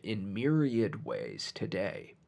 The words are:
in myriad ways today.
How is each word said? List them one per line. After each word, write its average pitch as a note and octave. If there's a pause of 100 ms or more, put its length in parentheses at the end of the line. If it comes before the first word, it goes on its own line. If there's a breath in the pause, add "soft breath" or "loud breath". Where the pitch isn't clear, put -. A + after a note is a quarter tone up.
in G2+
myriad A#2
ways -
today. - (140)